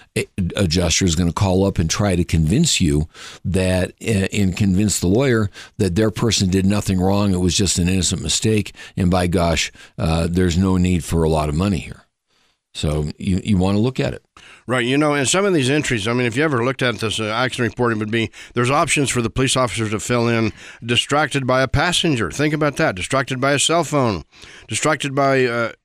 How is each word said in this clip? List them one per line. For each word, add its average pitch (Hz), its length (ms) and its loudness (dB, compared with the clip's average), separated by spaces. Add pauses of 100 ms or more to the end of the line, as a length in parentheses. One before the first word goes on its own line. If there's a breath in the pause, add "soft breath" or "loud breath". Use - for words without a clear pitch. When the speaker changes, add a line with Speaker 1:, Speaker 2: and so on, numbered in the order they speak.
(180 soft breath)
Speaker 1:
a-, 117 100 -2 (300)
adjuster 87 480 2
is 85 100 2
gonna 85 160 2
call 95 320 2
up 98 160 0
and 82 100 0
try 101 280 0
to 87 80 2
convince 82 560 2
you 76 260 2 (380 loud breath)
that, 92 460 0 (100)
uh, 98 320 0
and 95 240 0
convince 98 420 2
the 90 80 0
lawyer 113 420 2 (280 loud breath)
that 92 180 0
their 110 160 4
person 104 380 0
did 92 160 2
nothing 101 340 2
wrong. 98 340 2
It 90 60 0
was 90 160 2
just 92 240 0
an 87 80 2
innocent 92 340 0
mistake. 104 520 -2 (240 loud breath)
And 90 120 2
by 90 180 2
gosh, 85 440 0 (260 loud breath)
uh, 82 320 0
there's 87 280 2
no 95 180 2
need 90 300 2
for 82 180 0
a 80 60 2
lot 76 180 0
of 73 80 -4
money 92 220 0
here. - 260 -12 (720)
So 76 440 -4
you, 92 260 -2
you 104 140 0
wanna 95 220 2
look 127 200 -2
at 135 140 -4
it. - 100 -14 (420 loud breath)
Speaker 2:
Right. 120 200 -2
You 131 120 2
know, 147 160 2
and 143 140 0
some 185 160 2
of 202 100 2
these 131 160 2
entries, 131 380 -2
I 120 60 0
mean, 123 120 0
if 110 120 -4
you 143 60 0
ever 135 200 0
looked 127 180 -4
at 120 180 -2
this, 110 200 -4
uh, 110 60 -4
accident 117 480 -2
reporting 117 260 0
would 107 120 -4
be, 113 200 0 (220 loud breath)
there's 120 180 0
options 147 380 0
for 123 120 -2
the 113 80 -2
police 131 280 0
officer 113 320 -2
to 104 100 -4
fill 117 300 0
in, 113 240 0 (320 loud breath)
distracted 135 600 0
by 127 160 2
a 135 60 2
passenger. 143 640 0
Think 147 220 -2
about 147 240 -2
that. 139 180 0
Distracted 127 460 -4
by 139 100 2
a 139 80 2
cell 165 240 0
phone, 127 400 0 (460 loud breath)
distracted 143 440 -2
by, 135 320 2
uh, 117 280 -2 (120)